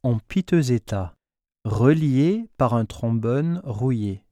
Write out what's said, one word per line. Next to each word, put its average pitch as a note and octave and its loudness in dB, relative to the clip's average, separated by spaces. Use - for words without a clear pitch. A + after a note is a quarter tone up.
en A#2+ 0
piteux D#3+ 0
état, G2 -4
reliées D3+ 2
par A#2+ 2
un A#2 0
trombone A#2+ -2
rouillé. G#2+ -4